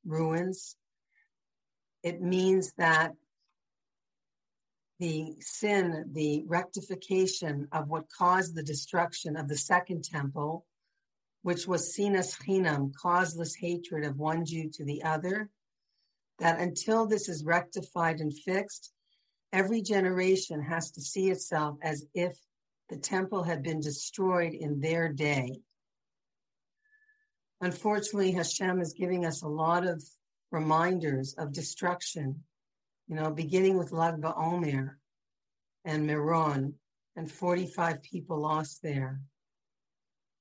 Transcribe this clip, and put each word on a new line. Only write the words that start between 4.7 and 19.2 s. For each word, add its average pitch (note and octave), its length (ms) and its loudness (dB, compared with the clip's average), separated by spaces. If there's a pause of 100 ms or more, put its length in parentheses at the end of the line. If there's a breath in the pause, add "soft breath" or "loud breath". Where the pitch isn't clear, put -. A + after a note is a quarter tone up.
the D#3+ 400 -2
sin, F#3 720 0
the D3+ 340 0
rectification F3 1300 0
of D#3 160 -2
what D#3 160 -4 (120)
caused F3+ 380 4
the D#3+ 80 -4
destruction D#3 760 -2
of D3 120 -4
the D3 80 -2
second F3 480 0
temple, D3 600 -4 (760)
which F3 240 -2
was F3+ 300 -2
sinas G3 500 2
chinam, D3+ 480 2
causeless E3+ 600 0
hatred E3+ 480 -4
of C#3+ 140 -4
one D#3+ 260 0
Jew D#3+ 300 -4
to D3+ 100 -10
the C#3+ 180 -4
other, F3+ 480 -2 (880)
that E3+ 220 4
until A3 460 2
this G#3 220 0
is D3+ 160 -6
rectified E3 760 0
and D3+ 180 -2
fixed, - 540 -4 (600)